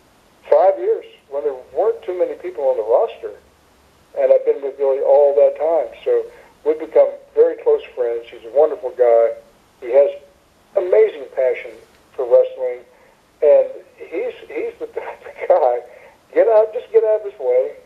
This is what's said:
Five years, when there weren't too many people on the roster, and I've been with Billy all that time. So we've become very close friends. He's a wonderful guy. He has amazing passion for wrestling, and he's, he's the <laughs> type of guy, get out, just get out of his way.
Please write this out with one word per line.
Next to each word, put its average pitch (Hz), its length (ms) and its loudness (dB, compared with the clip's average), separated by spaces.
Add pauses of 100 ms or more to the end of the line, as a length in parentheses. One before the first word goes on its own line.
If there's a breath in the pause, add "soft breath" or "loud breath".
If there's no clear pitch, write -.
(500)
Five 175 280 2
years, 190 260 -4 (260)
when 143 140 -8
there 139 120 -6 (180)
weren't 214 280 -2
too 180 160 -8
many 160 160 -4
people 175 300 -10
on 127 120 0
the 113 60 -2
roster, 120 560 -4 (800)
and 135 140 4
I've 131 120 4
been 143 180 -2
with 135 160 -8
Billy 135 220 -2
all 143 360 4
that 139 220 2
time. 156 360 -2 (100)
So 120 200 0 (400 loud breath)
we've 156 160 -2
become 147 280 2 (260)
very 160 280 2
close 147 200 2 (120)
friends. 117 360 -6
He's 117 140 -20
a 117 120 -14
wonderful 143 340 0
guy. 117 400 2 (500)
He 120 120 -8
has 143 180 4 (680)
amazing 185 500 0 (100)
passion 123 360 -4 (440)
for 131 80 -6
wrestling, 127 560 0 (600 soft breath)
and 139 260 4 (280)
he's, - 380 -10 (140)
he's - 320 -10
the 151 60 -10
<laughs> - 100 -20
type - 260 -12
of - 260 -8
guy, 131 320 2 (540 loud breath)
get 190 140 2
out, 220 240 2
just - 180 -10
get 220 140 2
out 214 160 0
of 202 100 -12
his - 80 -16
way. 135 480 -2